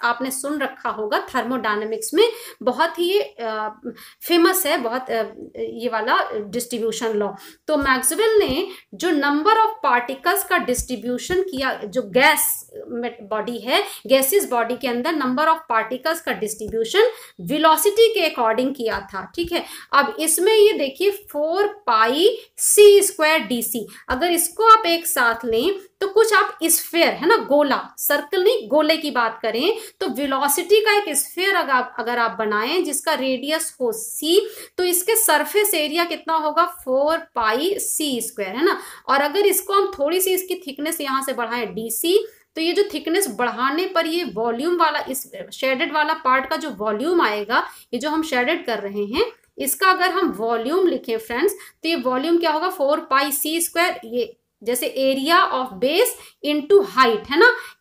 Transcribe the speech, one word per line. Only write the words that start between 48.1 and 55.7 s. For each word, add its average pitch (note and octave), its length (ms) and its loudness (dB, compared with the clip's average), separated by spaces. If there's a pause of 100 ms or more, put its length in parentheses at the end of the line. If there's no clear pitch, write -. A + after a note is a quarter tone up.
हम D#4 120 0
शेडेड D4 440 -2
कर A3 120 -2
रहे G3+ 260 -6
हैं, C4+ 200 -2 (340)
इसका D#4+ 320 0
अगर F4+ 200 2
हम F4 280 0
वॉल्यूम A#3 480 0
लिखें B3 320 -2
फ्रेंड्स, C4 340 -2
तो - 360 -10
ये E4 80 0
वॉल्यूम C4+ 420 0
क्या E4 120 0
होगा, D#4+ 200 -2
फ़ोर D4+ 300 0
पाई C#4 320 0
सी D#4+ 280 -4
स्क्वायर, E4+ 440 -2
ये A3+ 320 -4 (260)
जैसे B3 240 -2 (120)
area C4+ 420 2 (140)
of B3+ 260 -4